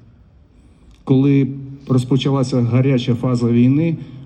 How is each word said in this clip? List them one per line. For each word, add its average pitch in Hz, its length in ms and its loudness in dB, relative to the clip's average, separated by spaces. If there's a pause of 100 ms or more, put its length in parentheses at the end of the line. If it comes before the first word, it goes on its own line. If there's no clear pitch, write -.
(1040)
Коли 135 440 2 (400)
розпочалася 131 720 0
гаряча 123 540 0
фаза 120 360 -2
війни, 139 460 2 (280)